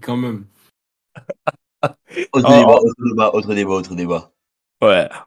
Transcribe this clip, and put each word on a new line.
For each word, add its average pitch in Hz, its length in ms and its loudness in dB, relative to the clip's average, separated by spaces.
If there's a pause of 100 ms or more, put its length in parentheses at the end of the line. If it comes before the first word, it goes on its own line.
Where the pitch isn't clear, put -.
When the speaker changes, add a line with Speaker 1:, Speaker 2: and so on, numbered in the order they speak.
Speaker 1:
quand 123 160 -8
même. 113 280 -8 (1400)
Speaker 2:
Autre - 120 -6 (380)
Speaker 3:
Oh. 135 60 0
Speaker 2:
débat, 113 420 6
autre 117 140 0 (100)
débat, 110 280 -2
autre 104 200 -4
débat, 101 200 -2
autre 90 220 -6
débat. 87 360 -8 (500)
Speaker 3:
Ouais, 98 260 2 (200)